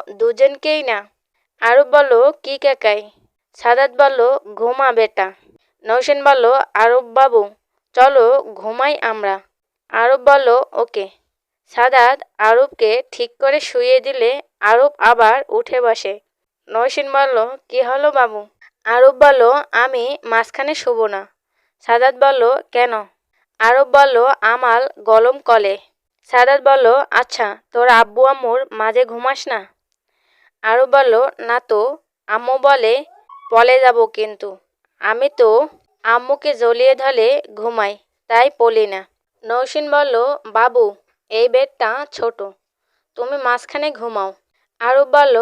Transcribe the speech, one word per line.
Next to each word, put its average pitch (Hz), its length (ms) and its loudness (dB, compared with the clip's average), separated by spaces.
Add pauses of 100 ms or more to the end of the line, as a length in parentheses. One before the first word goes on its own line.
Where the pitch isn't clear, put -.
(120)
"দুজনকেই 262 720 -2
না।" 233 160 -6 (640)
আরুপ 247 240 2
বলল, 277 260 2 (300)
"কি 269 160 -10
কাকাই?" 226 420 -2 (580)
সাদাত 247 380 0
বলল, 269 240 2 (340)
"ঘুমা 247 380 -2
বেটা।" 214 340 -2 (580)
নৌসিন 254 400 -2
বলল, 262 220 4 (280)
"আরুপ 240 340 0
বাবু, 233 340 2 (540)
চলো 254 300 4 (280)
ঘুমাই 240 460 -6
আমরা।" 214 360 -6 (560)
আরুপ 254 280 0
বলল, 277 280 4 (240)
"ওকে।" 214 340 -6 (680)
সাদাত 254 440 2 (200)
আরুপকে 226 520 0 (200)
ঠিক 233 280 -10
করে 277 220 0
শুইয়ে 254 400 0
দিলে 254 300 -2 (300)
আরুপ 240 380 2
আবার 233 400 2 (100)
উঠে 240 320 -4
বসে। 220 340 -4 (540)
নৌসিন 254 440 -4
বলল, 269 260 0 (280)
"কি 247 160 -8
হলো 269 280 -2
বাবু?" 233 300 -2 (460)
আরুপ 254 280 4
বলল, 269 280 4 (300)
"আমি 247 320 -2 (200)
মাঝখানে 233 500 -6
শুব 240 320 -6
না।" 202 160 -8 (640)
সাদাত 247 280 2
বলল, 269 280 2 (300)
"কেন?" 240 220 -2 (640)
আরুপ 254 280 2
বলল, 277 280 4 (240)
"আমাল 233 420 0 (180)
গলম 226 380 2
কলে।" 214 360 0 (560)
সাদাত 262 320 2
বলল, 269 240 2 (240)
"আচ্ছা, 240 360 -4 (240)
তোর 240 180 0
আব্বু 226 360 2
আম্মুর 262 340 0 (140)
মাঝে 220 320 -2
ঘুমাস 240 440 -8
না?" 233 120 -8 (1040)
আরুপ 240 240 2
বলল, 262 260 4 (240)
"না 233 220 -4
তো, 214 200 -4 (480)
আম্মু 240 300 -4
বলে 262 360 2 (540)
পলে 240 320 4
যাব 247 180 4 (160)
কিন্তু। 208 340 -10 (520)
আমি 226 360 -2
তো 233 140 4 (540)
আম্মুকে 254 500 -2
জলিয়ে 240 400 0
ধলে 262 340 -2 (260)
ঘুমাই, 214 380 -6 (380)
তাই 233 160 4 (100)
পলি 226 300 2
না।" 190 140 -8 (440)
নৌসিন 262 460 -6
বলল, 285 260 0 (300)
"বাবু, 233 380 0 (460)
এই 226 180 0
বেডটা 254 420 -2 (220)
ছোট, 233 260 -8 (800)
তুমি 254 220 -8
মাঝখানে 269 520 -6
ঘুমাও।" 220 400 -10 (500)
আরুপ 262 280 0
বলল, 285 340 2